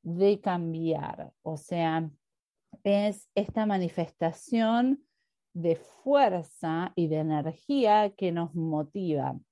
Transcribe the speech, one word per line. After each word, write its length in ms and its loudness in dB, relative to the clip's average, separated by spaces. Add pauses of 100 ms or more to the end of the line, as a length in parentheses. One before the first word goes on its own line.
de 380 2
cambiar. 920 -4 (100)
O 140 -8
sea, 520 -2 (760)
es 500 0
esta 320 -2
manifestación 1400 0 (500)
de 200 0
fuerza 1200 0
y 140 0
de 80 0
energía 920 2
que 200 -4
nos 240 -4
motiva. 840 -2 (160)